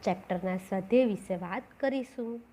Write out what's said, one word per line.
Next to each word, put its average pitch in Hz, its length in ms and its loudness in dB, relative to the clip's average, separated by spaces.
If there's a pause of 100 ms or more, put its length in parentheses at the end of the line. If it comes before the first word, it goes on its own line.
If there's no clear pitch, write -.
ચેપ્ટરના 185 520 0
સ્વાધ્યાય 190 480 4
વિશે 190 320 0
વાત 180 260 -6 (180)
કરીશું. 247 600 -2 (120)